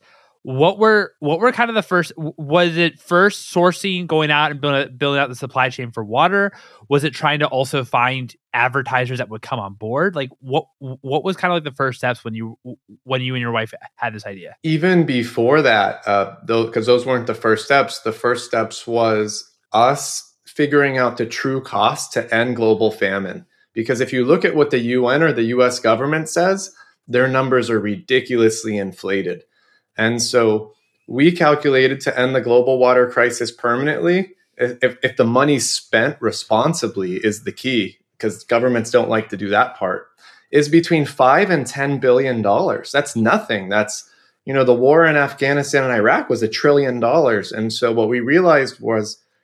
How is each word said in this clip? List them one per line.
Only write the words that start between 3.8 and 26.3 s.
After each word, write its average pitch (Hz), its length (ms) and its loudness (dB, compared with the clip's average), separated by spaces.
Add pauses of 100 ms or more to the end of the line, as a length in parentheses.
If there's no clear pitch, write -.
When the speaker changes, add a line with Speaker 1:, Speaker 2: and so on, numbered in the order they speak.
Speaker 1:
going 156 240 0
out 147 220 2
and 143 80 -10
build-, 139 360 -2
building 139 240 0
out 139 80 0
the 123 60 -10
supply 131 360 -2
chain 123 200 -10
for 113 140 -8
water? 185 480 0 (360)
Was 143 140 2
it 147 120 -2
trying 151 260 -2
to 147 80 0
also 131 340 -2
find 127 500 -2 (200)
advertisers 127 680 -2
that 120 100 -6
would 107 140 -14
come 127 160 -8
on 98 160 -10
board? 135 400 -4
Like, 139 240 -8
what, 135 280 -4 (120)
what 131 460 -6
was 190 120 -4
kind 185 140 -4
of 175 60 -2
like 160 80 -6
the 143 120 -12
first 131 220 -4
steps 123 240 -6
when 113 120 -10
you, 113 220 -12 (460)
when 131 200 -6
you 127 120 -6
and 123 80 -6
your 120 80 -6
wife 113 240 -6 (220)
had 117 180 -6
this 104 100 -16
idea? 98 380 -16
Speaker 2:
Even 165 420 2
before 123 580 0
that, 107 440 2
uh, 101 380 0
though, 113 260 0
'cause 110 160 -2
those 123 180 4
weren't 123 220 -2
the 113 80 -4
first 110 300 0
steps, - 380 0
the 110 100 -4
first 120 320 -4
steps 113 420 -4
was 110 680 -2 (200)
us 127 600 0 (120)
figuring 143 520 0
out 123 200 0
the 117 100 -4
true 135 340 -6
cost 120 520 -2
to - 200 -4
end 120 220 0
global 110 380 2
famine. 98 520 -4 (280)
Because 113 280 -4
if 123 120 -2
you 127 120 0
look 165 200 2
at 165 100 0
what 147 160 2
the 135 80 0
U 123 300 0
N 147 160 2
or 156 80 2
the 120 100 -2
U 123 220 2
S 123 160 0
government 139 480 0
says, 190 440 -2 (360)